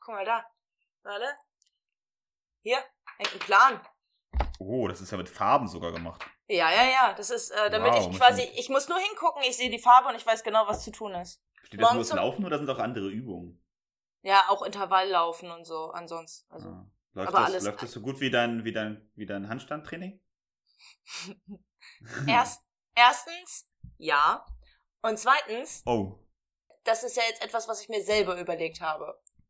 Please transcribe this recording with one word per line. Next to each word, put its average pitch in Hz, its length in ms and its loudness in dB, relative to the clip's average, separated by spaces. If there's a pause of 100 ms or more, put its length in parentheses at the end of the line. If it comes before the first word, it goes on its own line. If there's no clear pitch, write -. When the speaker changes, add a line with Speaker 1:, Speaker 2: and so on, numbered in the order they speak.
Speaker 1:
Guck 226 140 -14
mal 196 100 -6
da. 226 200 -2 (600)
Warte. 202 220 -8 (1400)
Hier, 240 160 0 (400)
hängt 202 160 -6
ein 196 40 -14
Plan. 214 420 6 (800)
Speaker 2:
Oh, 104 300 -2
das 90 120 -8
ist 95 120 -12
ja 95 60 -6
mit 90 100 -8
Farben 117 400 2
sogar 85 240 -8
gemacht. 85 320 -12 (240)
Speaker 1:
Ja, 170 240 2
ja, 226 180 6
ja. 254 240 4
Das 214 160 -8
ist, 233 200 -4
äh, 208 200 0
damit 233 220 4
Speaker 2:
Wow, 233 80 6
Speaker 1:
ich 185 80 0
Speaker 2:
muss - 100 -6
Speaker 1:
quasi, 247 240 6
Speaker 2:
ich - 160 -8
Speaker 1:
ich 240 120 -8
muss 277 180 0
nur 349 100 0
hingucken, 349 460 -2
ich 247 120 -2
sehe 247 140 -2
die 226 80 -4
Farbe 247 300 8
und 233 80 -4
ich 226 100 -12
weiß 220 160 0
genau, 214 240 2
was 214 160 -4
zu - 80 -10
tun 208 240 -10
ist. 175 260 -12 (220)
Speaker 2:
Steht - 180 -16
das - 40 8
Speaker 1:
Morgen 233 120 8
Speaker 2:
nur - 60 0
das - 60 -4
Speaker 1:
zum - 80 -2
Speaker 2:
Laufen 131 280 -2
oder 156 140 -2
sind 147 120 -4
auch 131 80 -4
andere 110 300 -4
Übungen? 95 500 -10 (680)
Speaker 1:
Ja, 196 240 6
auch 202 140 2
Intervalllaufen 185 880 0
und 170 160 -14
so, 160 240 -10
ansonsten, 165 640 -14
also. 160 160 -16
Speaker 2:
Ah. 92 180 -18 (280)
Läuft 95 140 -6
Speaker 1:
Aber 190 120 2
Speaker 2:
das, 127 60 4
Speaker 1:
alles 185 180 -2
Speaker 2:
läuft 101 180 -6
das - 100 -12
so 113 80 -14
gut 135 200 -8
wie 135 100 0
dein, 117 340 0
wie 113 80 -4
dein, 107 440 -8
wie 107 100 -12
dein 101 220 -8
Handstandtraining? 156 720 -12 (1040)
Speaker 1:
<laughs> 196 160 -18 (840)
Erst, 247 360 2 (320)
erstens, 330 760 2 (300)
ja. 156 460 2 (580)
Und 220 160 -2
zweitens, 254 680 0
Speaker 2:
Oh. 151 340 -2 (680)
Speaker 1:
das 226 180 0
ist 240 140 -6
ja 240 120 2
jetzt 220 140 -6
etwas, 226 260 -6
was 220 140 -6
ich - 60 -16
mir 214 140 -2
selber 185 380 0
überlegt 165 400 -6
habe. 156 400 -8 (300)